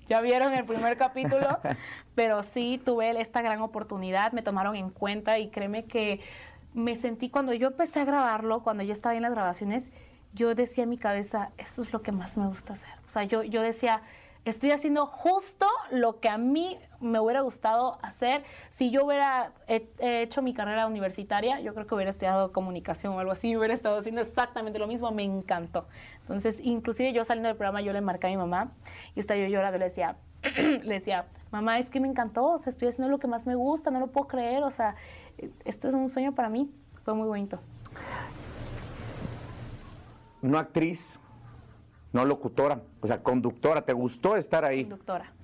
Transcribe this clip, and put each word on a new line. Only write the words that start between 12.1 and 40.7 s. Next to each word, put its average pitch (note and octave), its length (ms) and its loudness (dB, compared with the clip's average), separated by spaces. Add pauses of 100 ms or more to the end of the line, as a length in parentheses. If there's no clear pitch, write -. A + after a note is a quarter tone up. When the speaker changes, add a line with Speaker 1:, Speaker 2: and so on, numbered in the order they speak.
Speaker 1:
más F#3 240 -6
me G3+ 100 2
gusta F#3+ 280 -8
hacer". - 140 -16 (180)
O - 40 -20
sea, G#3 140 -2
yo, A3 180 0
yo A3 180 -2
decía, A3+ 420 2 (420)
"Estoy A3+ 260 2
haciendo D4 360 4
justo F#4+ 600 2 (240)
lo A#3 300 2
que A#3 80 2
a G#3+ 100 2
mí D#4 400 2 (220)
me A3+ 180 2
hubiera A3+ 220 4
gustado A#3+ 640 0
hacer". B3+ 420 0 (260)
Si B3 220 0
yo C#4 120 4
hubiera C#4 480 2 (140)
he-, A3+ 220 0 (100)
he A#3+ 240 0
hecho A#3 200 -2
mi B3+ 120 -2
carrera A3 320 0
universitaria, G#3 720 -2
yo G#3 160 -6
creo G#3+ 140 -8
que A#3 80 0
hubiera F#3+ 160 0
estudiado F#3+ 400 2
comunicación F#3 600 -4
o F#3 40 -2
algo F#3 140 -2
así, A3+ 240 0
hubiera A3 180 2
estado G#3 240 0
haciendo A3+ 220 -4
exactamente A3+ 580 -2
lo G#3 80 0
mismo, A#3 240 -2
me G#3+ 140 -2
encantó. F#3 640 -2 (320)
Entonces, G#3+ 420 -2
inclusive A#3+ 500 0
yo A3+ 120 2
saliendo A3+ 240 0
del A3 80 0
programa, G3+ 240 0
yo G#3 120 -2
le G3+ 80 0
marqué F#3 280 0
a - 20 2
mi F#3+ 60 0
mamá F3+ 340 0 (460)
y - 20 -2
estaba G3+ 220 0
yo G3 80 2
llorando, G3 300 2
le F#3 80 2
decía, F3+ 280 -2 (280)
<clears throat> C#4 140 -4
le C4+ 380 2
decía, F#3 320 -2 (240)
"Mamá, A3+ 300 2
es B3 100 -4
que C#4 80 -2
me C4+ 80 2
encantó, A#3+ 460 0
o E4 80 2
sea, C4 100 -4
estoy B3 160 -2
haciendo B3+ 240 0
lo C#4 80 2
que C#4 80 -2
más A#3 180 -2
me B3 120 0
gusta, D4 340 0
no B3+ 80 0
lo B3+ 80 0
puedo C#4 220 0
creer, B3+ 340 0
o C#4 80 0
sea, A3 240 -2 (720)
esto - 240 -4
es C4 60 2
un C4 140 2
sueño C4 260 0
para A#3+ 140 0
mí". C4 220 -2 (340)
Fue G#3+ 100 -2
muy A3 120 0
bonito. G3+ 320 -4 (2750)
Speaker 2:
No C#3 160 4
actriz, D#3+ 600 0 (960)